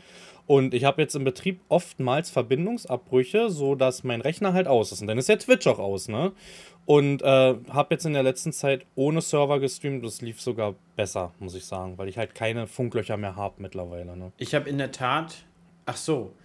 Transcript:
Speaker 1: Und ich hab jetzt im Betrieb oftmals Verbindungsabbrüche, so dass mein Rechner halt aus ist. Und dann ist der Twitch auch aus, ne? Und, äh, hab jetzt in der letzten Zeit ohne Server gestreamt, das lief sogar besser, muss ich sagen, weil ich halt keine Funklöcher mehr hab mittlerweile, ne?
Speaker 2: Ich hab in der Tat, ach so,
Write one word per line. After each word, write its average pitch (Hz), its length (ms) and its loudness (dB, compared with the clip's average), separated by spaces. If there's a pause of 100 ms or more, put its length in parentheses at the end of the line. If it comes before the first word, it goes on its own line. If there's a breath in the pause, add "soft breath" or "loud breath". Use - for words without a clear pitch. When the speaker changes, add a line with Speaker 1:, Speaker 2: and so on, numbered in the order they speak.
(480 loud breath)
Speaker 1:
Und 131 260 6
ich 120 80 0
hab 135 160 4
jetzt 151 160 0
im 143 80 -4
Betrieb 180 460 -2
oftmals 147 600 0
Verbindungsabbrüche, 135 1200 0
so 143 260 0
dass 131 260 2
mein 120 180 -2
Rechner 170 320 0
halt 180 140 4
aus 117 240 4
ist. 98 120 -10
Und 104 40 -6
dann 110 120 -2
ist 131 100 0
der 214 100 6
Twitch 247 300 4
auch 113 100 4
aus, 98 300 -4
ne? 139 240 -2 (540 loud breath)
Und, 143 360 4
äh, 131 320 6 (140)
hab 143 240 0
jetzt 160 120 -2
in 156 100 -2
der 135 100 2
letzten 131 260 0
Zeit 139 340 -2 (120)
ohne 151 240 2
Server 143 400 2
gestreamt, 135 440 -4
das 110 180 -10
lief 117 180 -10
sogar 107 340 -4 (220)
besser, 95 420 -4
muss 92 160 -12
ich 92 120 -14
sagen, 92 320 -10
weil 98 100 -8
ich 95 100 -10
halt 110 160 -6
keine 113 320 -4
Funklöcher 113 500 -4
mehr 98 200 -6
hab 101 240 -8
mittlerweile, 87 560 -12
ne? 90 220 -14
Speaker 2:
Ich 123 180 -4
hab 143 100 -4
in 143 120 -4
der 131 120 -4
Tat, 139 540 -4 (420)
ach 123 100 -6
so, 123 360 -4 (120)